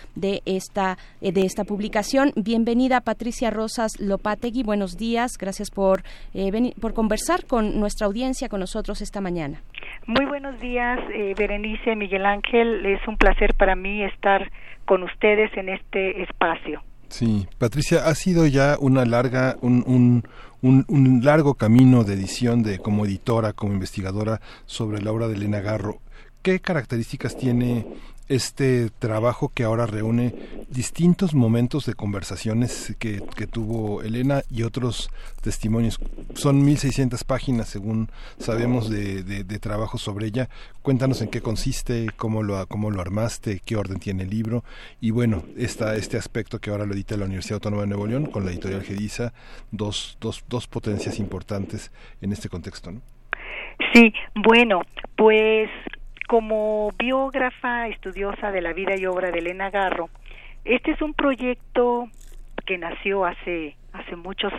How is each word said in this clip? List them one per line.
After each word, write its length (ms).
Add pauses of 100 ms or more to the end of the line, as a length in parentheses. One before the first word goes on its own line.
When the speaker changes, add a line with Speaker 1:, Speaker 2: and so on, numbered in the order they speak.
(140)
Speaker 1:
de 320
esta, 500 (240)
eh, 100
de 120
esta 220
publicación. 720
Bienvenida, 680
Patricia 480
Rosas 500
Lopategui. 600
Buenos 340
días. 420
Gracias 320
por, 340 (280)
eh, 180
veni-, 300
por 140
conversar 500
con 340
nuestra 280
audiencia, 420
con 120
nosotros 420
esta 180
mañana. 400 (460)
Speaker 2:
Muy 180
buenos 340
días, 400 (140)
eh, 240
Berenice, 600
Miguel 280
Ángel. 600
Es 200
un 120
placer 360
para 220
mí 260
estar 480 (360)
con 180
ustedes 520
en 120
este 540
espacio. 600 (260)
Speaker 3:
Sí, 380 (120)
Patricia, 480
ha 100
sido 300
ya 340
una 240
larga, 560
un, 260
un, 380 (380)
un, 260
un 360
largo 300
camino 480
de 120
edición 500
de, 140
como 260
editora, 480
como 200
investigadora 680 (260)
sobre 340
la 120
obra 160
de 60
Elena 260
Garro. 380 (440)
¿Qué 160
características 800
tiene 500 (420)
este 640
trabajo 640
que 120
ahora 220
reúne 460 (360)
distintos 640
momentos 500
de 100
conversaciones 1080
que, 200 (160)
que 120
tuvo 540
Elena 460
y 140
otros 480 (320)
testimonios? 560 (360)
Son 300
mil 140
seiscientas 460
páginas, 440
según 400 (300)
sabemos, 500
de, 360
de, 180
de 160
trabajo 400
sobre 300
ella. 200 (320)
Cuéntanos 420
en 60
qué 140
consiste, 640 (100)
cómo 280
lo, 240
cómo 240
lo 100
armaste, 640
qué 100
orden 220
tiene 240
el 80
libro, 320 (380)
y 100
bueno, 320 (160)
esta, 380
este 200
aspecto 440
que 100
ahora 160
lo 80
edita 220
la 80
Universidad 320
Autónoma 260
de 60
Nuevo 180
León 200
con 180
la 80
editorial 320
Gediza, 500 (380)
dos, 480
dos, 280
dos 200
potencias 500
importantes 720 (300)
en 100
este 160
contexto, 440
¿no? 100 (880)
Speaker 2:
Sí, 220 (220)
bueno, 460 (340)
pues 520 (600)
como 680
biógrafa 920
estudiosa 640
de 100
la 100
vida 240
y 80
obra 280
de 80
Elena 280
Garro, 420 (540)
este 280
es 100
un 100
proyecto 960 (560)
que 140
nació 460
hace, 500 (180)
hace 220
muchos 440